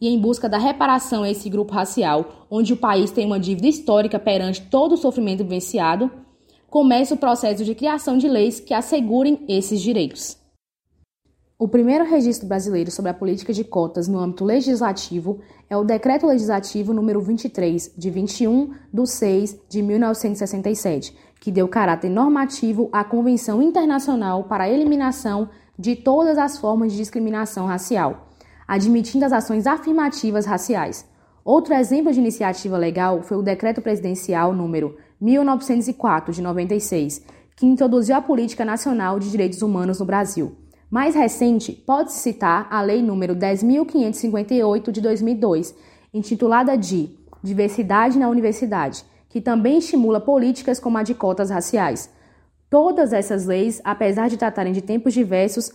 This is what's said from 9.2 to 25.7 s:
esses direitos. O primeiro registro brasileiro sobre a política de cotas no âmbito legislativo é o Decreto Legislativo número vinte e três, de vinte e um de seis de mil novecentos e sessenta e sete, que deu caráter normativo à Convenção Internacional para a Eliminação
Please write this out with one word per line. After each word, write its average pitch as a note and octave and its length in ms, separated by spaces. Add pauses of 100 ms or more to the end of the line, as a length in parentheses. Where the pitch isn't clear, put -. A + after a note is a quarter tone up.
esses G3 320
direitos. F#3 640 (1120)
O A3+ 120
primeiro A#3+ 340
registro B3+ 420
brasileiro F#3 460
sobre F#3 200
a - 20
política F#3+ 400
de G#3 100
cotas E3+ 460
no G3 100
âmbito F3+ 240
legislativo G3+ 960 (300)
é G3+ 80
o G#3 80
Decreto C4 420
Legislativo G#3 680
número G#3+ 280
vinte A3 240
e A#3+ 40
três, E3+ 480
de F3 120
vinte F#3+ 320
e A3+ 60
um C#4 260 (200)
de A#3+ 140
seis G3+ 500 (120)
de G#3 120
mil G#3 160
novecentos A3+ 380
e G3+ 40
sessenta G3 300
e A3 60
sete, D#3+ 400 (240)
que - 100
deu F#3 200
caráter F#3 400
normativo A#3+ 840
à G#3 140
Convenção A#3 560
Internacional C4+ 800
para F#3+ 220
a G3 40
Eliminação B3+ 800 (300)